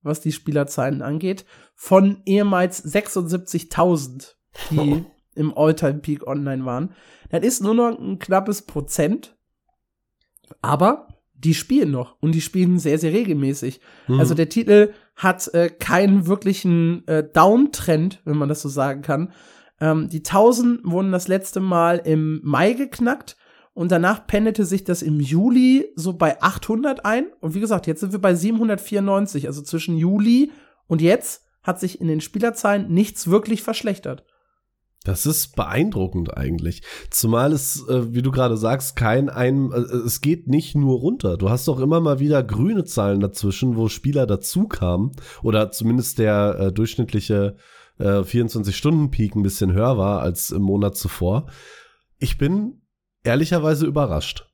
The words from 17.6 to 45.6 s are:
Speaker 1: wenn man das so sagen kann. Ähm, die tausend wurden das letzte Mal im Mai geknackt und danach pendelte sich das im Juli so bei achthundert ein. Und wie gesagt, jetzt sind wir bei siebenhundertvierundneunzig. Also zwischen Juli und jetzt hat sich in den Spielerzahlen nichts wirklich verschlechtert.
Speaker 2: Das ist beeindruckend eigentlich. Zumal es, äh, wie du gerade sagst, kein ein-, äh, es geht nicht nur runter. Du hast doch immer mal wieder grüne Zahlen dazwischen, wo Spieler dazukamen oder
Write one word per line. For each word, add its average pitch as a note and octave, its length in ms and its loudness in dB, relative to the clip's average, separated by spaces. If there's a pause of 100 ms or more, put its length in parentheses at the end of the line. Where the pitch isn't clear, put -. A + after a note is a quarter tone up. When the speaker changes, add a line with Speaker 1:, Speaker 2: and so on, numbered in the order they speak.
Speaker 1:
wenn D3 100 -2
man D3 140 -2
das D3+ 120 -4
so D3 60 -8
sagen C#3 340 -4
kann. D#3 300 -4 (480)
Ähm, D#3 300 0
die D#3+ 140 -8
tausend A#3+ 600 4
wurden F#3 300 0
das F3+ 140 -2
letzte F#3+ 320 -2
Mal F3 400 2
im D#3 440 0
Mai D3 300 2
geknackt B3+ 640 -4 (360)
und F3 180 -2
danach F#3 360 0
pendelte G#3+ 380 2
sich F#3+ 180 -2
das F3 180 -2
im D3+ 180 0
Juli A#3+ 760 4
so F3 180 -4
bei - 280 0
achthundert A3+ 640 -2
ein. A#3 200 0 (140)
Und D#3+ 160 -6
wie G3+ 60 -2
gesagt, G#3+ 260 -2
jetzt D#3+ 140 -4
sind F#3+ 100 -4
wir G#3 80 -4
bei F#3 160 4
siebenhundertvierundneunzig. G3+ 1120 -2
Also C#3+ 160 -10
zwischen E3 340 -4
Juli G#3 540 2 (340)
und E3 160 0
jetzt F#3 440 0 (180)
hat F#3 160 -4
sich F3+ 200 -8
in E3+ 80 -4
den D#3 140 -2
Spielerzahlen G#3 720 -2
nichts G3+ 360 0
wirklich G#3+ 360 2
verschlechtert. F#3+ 600 -6 (800)
Speaker 2:
Das F#2 220 -2
ist - 300 -2
beeindruckend F#2+ 840 -2
eigentlich. E2 460 -4 (260)
Zumal A#2+ 440 2
es, C#3 340 -4
äh, A#2+ 260 0
wie B2 80 0
du C3 80 0
gerade B2+ 280 2
sagst, A#2+ 380 -2
kein A#2+ 360 2
ein-, C3 400 0
äh, B2 80 -2 (260)
es - 160 -4
geht E3+ 260 -2
nicht D3 280 0
nur C3+ 240 2
runter. C3 380 -2
Du F#2+ 120 0
hast B2+ 180 0
doch C3+ 120 -2
immer D#3 220 2
mal C#3+ 180 0
wieder C#3+ 240 2
grüne C#3+ 400 0
Zahlen G2+ 360 0
dazwischen, G2+ 580 -2
wo A2+ 100 0
Spieler C#3 400 -2
dazukamen G#2 840 -2 (280)
oder G#2+ 300 0